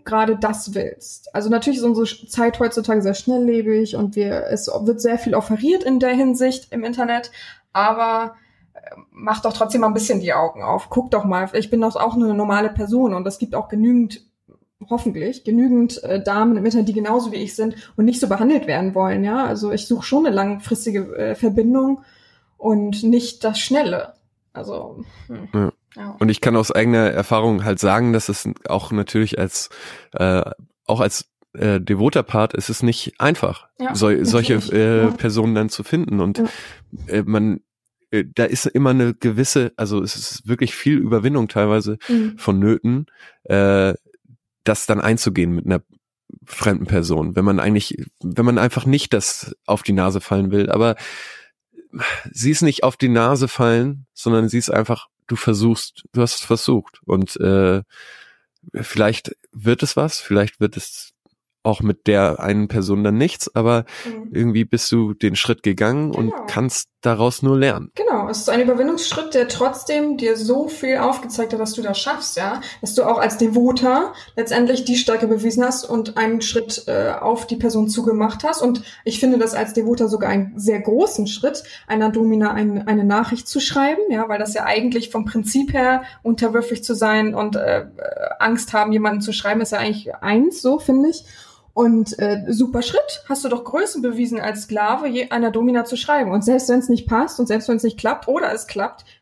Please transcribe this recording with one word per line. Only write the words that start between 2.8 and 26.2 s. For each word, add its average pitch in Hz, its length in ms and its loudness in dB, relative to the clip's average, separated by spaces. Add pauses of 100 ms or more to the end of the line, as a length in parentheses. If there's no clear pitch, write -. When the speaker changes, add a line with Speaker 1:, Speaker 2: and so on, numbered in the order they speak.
Speaker 1:
sehr 196 140 0
schnelllebig 220 800 0
und 208 200 -2
wir, 202 360 -2
es 208 160 -4
wird 226 340 -2
sehr 233 160 2
viel 233 160 -4
offeriert 262 500 0
in 262 160 2
der 247 120 2
Hinsicht 254 600 0
im 233 120 -6
Internet, 240 480 -4 (420)
aber, 226 600 0 (400)
äh, - 40 -20 (300)
mach 214 320 -6
doch 226 120 -2
trotzdem 226 280 0
mal 220 60 4
ein 214 80 0
bisschen 214 240 0
die 175 140 0
Augen 160 280 0
auf. - 300 -4
Guck 247 180 0
doch 208 160 0
mal, 190 280 0
ich 214 180 -2
bin 233 100 2
doch 220 140 0
auch 233 200 0
nur 240 120 2
eine 208 100 0
normale 208 320 0
Person 214 460 0
und 185 100 -4
es 196 140 -8
gibt - 160 -6
auch - 120 -4
genügend, 226 540 2 (680)
hoffentlich, 233 580 -4
genügend, 240 580 2
äh, - 180 -2
Damen 214 360 2
im 190 80 0
Internet, 220 240 2
die 214 40 0
genauso 220 380 0
wie 208 60 -8
ich 208 180 -8
sind 220 200 -2 (200)
und 220 100 2
nicht 240 140 2
so 240 100 0
behandelt 226 380 2
werden 180 260 -2
wollen, 190 300 0
ja. 233 220 0
Also 208 260 -4
ich 208 160 -4
suche 233 180 -2
schon 302 220 2
eine 220 80 2
langfristige, 202 840 -2
äh, 214 180 -2
Verbindung 247 680 2 (540)
und 208 460 0
nicht 240 400 2
das 214 160 -2
Schnelle. 254 540 -2 (400)
Also, - 500 -12 (240)
hm. 208 260 -14
Speaker 2:
Ja. 101 180 0 (240)
Speaker 1:
Ja. - 240 -14
Speaker 2:
Und 110 100 4